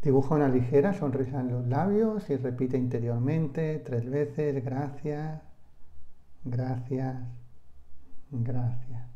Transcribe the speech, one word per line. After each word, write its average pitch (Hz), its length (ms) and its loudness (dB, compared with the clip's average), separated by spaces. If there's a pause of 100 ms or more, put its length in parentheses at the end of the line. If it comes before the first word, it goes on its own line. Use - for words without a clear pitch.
Dibuja 143 360 6
una 147 120 6
ligera 135 460 6
sonrisa 131 460 -2
en 127 100 -2
los 123 160 -2
labios 202 640 2
y 143 60 2
repite 127 420 0
interiormente 127 1040 0
tres 120 240 -2
veces: 143 560 0
"Gracias, 147 760 -4 (1000)
gracias, 127 720 -2 (1120)
gracias". 120 720 0 (140)